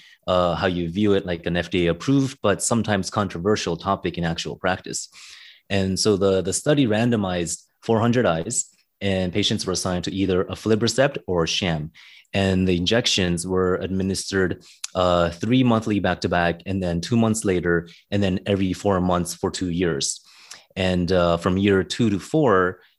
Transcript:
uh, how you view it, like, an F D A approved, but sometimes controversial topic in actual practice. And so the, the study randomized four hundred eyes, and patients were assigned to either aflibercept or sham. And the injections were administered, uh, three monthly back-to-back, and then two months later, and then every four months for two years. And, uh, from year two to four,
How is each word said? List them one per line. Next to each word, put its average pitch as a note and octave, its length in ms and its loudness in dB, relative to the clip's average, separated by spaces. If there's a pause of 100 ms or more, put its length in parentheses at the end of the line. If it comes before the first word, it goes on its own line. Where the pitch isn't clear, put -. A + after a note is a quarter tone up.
(280)
uh, F2+ 260 2
how F#2+ 140 0
you F2 200 -2
view G2+ 260 2
it, F#2+ 120 0
like, F2 180 -6
an F2 120 -2
F E2+ 120 -2
D F2 200 0
A - 20 2
approved, C3+ 500 0
but G2 220 0
sometimes G#2+ 480 0
controversial F#2+ 680 -2
topic F#2 400 -4
in F2 60 -4
actual E2 320 -4
practice. - 540 -6 (600)
And F#2+ 300 0
so G#2+ 180 2
the, F#2+ 240 2
the F#2 120 -4
study C#3+ 340 2
randomized G#2 760 0 (180)
four A2+ 160 2
hundred A#2 280 4
eyes, E2+ 400 -2 (340)
and F#2+ 320 0
patients G#2 340 -2
were F#2 60 -2
assigned F2+ 320 -2
to - 100 -6
either F#2+ 300 0
aflibercept A2 840 0
or F2 220 2
sham. D#2+ 420 -2 (420)
And F#2+ 360 2
the F#2 80 2
injections F2+ 680 0
were F#2 340 0
administered, F#2+ 840 -2 (300)
uh, F2 360 2
three B2 340 0
monthly A2 340 2
back-to-back, F2 640 0
and G2 160 -4
then E2+ 200 -2
two A#2 160 -2
months A2+ 280 0
later, E2+ 440 0 (240)
and G2+ 100 0
then F#2+ 240 0
every G2 260 0
four F#2+ 280 0
months F2+ 340 0
for F#2 160 -4
two F2+ 200 -6
years. E2 540 -4 (520)
And, F#2 340 0
uh, F2 280 4
from F#2 200 0
year G2 240 4
two A2+ 260 -2
to G2 120 0
four, F#2+ 580 2 (200)